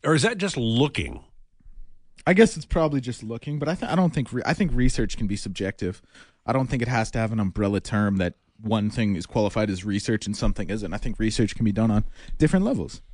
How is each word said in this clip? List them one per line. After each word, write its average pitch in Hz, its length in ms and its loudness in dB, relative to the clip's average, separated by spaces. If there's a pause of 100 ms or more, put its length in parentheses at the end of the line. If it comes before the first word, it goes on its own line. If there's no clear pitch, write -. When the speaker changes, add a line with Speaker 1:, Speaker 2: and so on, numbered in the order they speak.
Speaker 1:
Or 156 100 4
is 143 60 4
that 226 160 2
just 180 220 -4
looking? 117 640 0 (1040)
Speaker 2:
I 180 60 4
guess 220 220 6
it's 156 100 -10
probably 151 340 0
just 123 220 -8
looking, 117 380 -8
but 143 80 -2
I 180 80 -2
th-, 233 140 -6
I - 40 -2
don't 175 180 4
think 131 200 -4
re-, 123 120 -4
I - 80 0
think 180 220 0
research 123 420 4
can 107 120 -2
be 101 80 -2
subjective. 98 680 -6 (420)
I 113 80 -2
don't 131 140 2
think 131 160 -2
it 127 60 -2
has 113 240 0
to 120 80 -2
have 110 100 0
an 113 80 0
umbrella 101 400 0
term 104 380 0
that 90 180 0 (260)
one 107 300 0
thing 107 240 0
is 87 120 -4
qualified 107 440 0
as 92 140 -4
research 104 420 -2
and 104 100 -4
something 104 320 0
isn't. 104 240 -4
I 101 40 -6
think - 240 -4
research 110 340 0
can 120 100 -2
be 107 60 4
done 110 220 2
on 107 120 2 (320)
different 185 280 4
levels. 220 360 -4 (140)